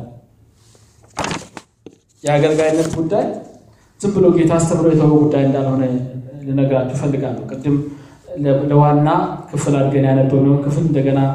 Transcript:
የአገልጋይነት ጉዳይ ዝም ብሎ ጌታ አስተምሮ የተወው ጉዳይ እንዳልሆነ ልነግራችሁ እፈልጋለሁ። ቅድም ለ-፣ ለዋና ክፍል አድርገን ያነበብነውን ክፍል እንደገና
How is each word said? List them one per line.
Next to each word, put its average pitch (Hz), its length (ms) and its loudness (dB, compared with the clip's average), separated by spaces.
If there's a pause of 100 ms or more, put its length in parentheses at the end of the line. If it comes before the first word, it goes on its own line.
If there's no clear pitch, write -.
(2250)
የአገልጋይነት 156 680 2
ጉዳይ 135 340 -2 (760)
ዝም 202 120 -2
ብሎ 185 200 4
ጌታ 165 220 2
አስተምሮ 165 340 0
የተወው 151 300 4
ጉዳይ 143 260 2
እንዳልሆነ 135 380 0 (600)
ልነግራችሁ 135 520 -2
እፈልጋለሁ። 131 520 -4
ቅድም 143 300 -2 (640)
ለ-፣ 143 180 0 (100)
ለዋና 147 420 4 (380)
ክፍል 143 300 -4
አድርገን 135 300 0
ያነበብነውን 135 560 2
ክፍል 165 220 -2
እንደገና 135 360 0 (140)